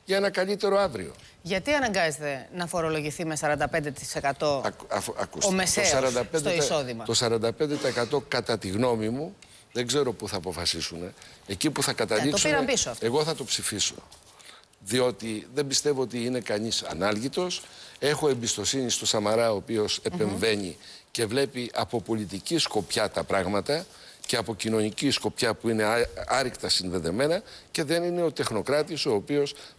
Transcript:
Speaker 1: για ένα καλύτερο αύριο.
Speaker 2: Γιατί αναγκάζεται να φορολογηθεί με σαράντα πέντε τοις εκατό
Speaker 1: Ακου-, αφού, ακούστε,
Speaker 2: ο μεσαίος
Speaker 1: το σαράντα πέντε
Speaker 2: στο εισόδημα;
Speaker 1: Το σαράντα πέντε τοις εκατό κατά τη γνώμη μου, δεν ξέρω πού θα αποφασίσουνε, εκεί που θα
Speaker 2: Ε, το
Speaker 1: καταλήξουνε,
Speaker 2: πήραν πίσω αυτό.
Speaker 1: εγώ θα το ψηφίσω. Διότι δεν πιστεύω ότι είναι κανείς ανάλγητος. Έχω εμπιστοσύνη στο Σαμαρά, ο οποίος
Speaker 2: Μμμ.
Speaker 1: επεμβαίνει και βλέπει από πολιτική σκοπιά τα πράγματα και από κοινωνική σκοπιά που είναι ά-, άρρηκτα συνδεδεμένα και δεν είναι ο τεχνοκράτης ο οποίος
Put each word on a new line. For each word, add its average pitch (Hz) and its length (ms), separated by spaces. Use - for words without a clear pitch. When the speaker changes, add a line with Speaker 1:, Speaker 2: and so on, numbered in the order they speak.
Speaker 1:
για 190 120
ένα 196 140
καλύτερο 196 480
αύριο. 110 340
Speaker 2:
Γιατί 190 300
αναγκάζεται 160 840
να 175 120
φορολογηθεί 160 580
με 156 120
σαράντα 147 320
πέντε 147 220
τοις - 240
εκατό 143 500
Speaker 1:
Ακου-, - 260
αφού, 107 280
ακούστε, - 340
Speaker 2:
ο - 20
μεσαίος 190 360
Speaker 1:
το 147 60
σαράντα 127 280
πέντε 160 260
Speaker 2:
στο 170 120
εισόδημα; 127 420
Speaker 1:
Το 113 100
σαράντα 113 380
πέντε 147 240
τοις 139 120
εκατό 120 400
κατά 117 300
τη 95 100
γνώμη 110 400
μου, 151 260
δεν 123 140
ξέρω 127 260
πού 95 160
θα 101 80
αποφασίσουνε, 85 760
εκεί 101 240
που 143 120
θα 139 80
Speaker 2:
Ε, 127 40
το - 100
Speaker 1:
καταλήξουνε, 143 480
Speaker 2:
πήραν 269 140
πίσω 254 240
αυτό. - 160
Speaker 1:
εγώ 143 180
θα 160 100
το - 100
ψηφίσω. - 500
Διότι 113 680
δεν 143 120
πιστεύω 135 360
ότι 117 220
είναι 127 160
κανείς 110 420
ανάλγητος. 110 800
Έχω 147 300
εμπιστοσύνη 117 640
στο 107 160
Σαμαρά, 113 460
ο 104 40
οποίος 104 480
Speaker 2:
Μμμ. - 100
Speaker 1:
επεμβαίνει 104 640
και 117 160
βλέπει 127 480
από 113 260
πολιτική 104 580
σκοπιά - 520
τα 85 140
πράγματα 101 600
και - 100
από 113 180
κοινωνική 110 560
σκοπιά 110 440
που - 140
είναι 110 160
ά-, 117 240
άρρηκτα 127 420
συνδεδεμένα 92 760
και 165 140
δεν 165 180
είναι 175 200
ο 160 100
τεχνοκράτης 139 760
ο 123 80
οποίος 143 400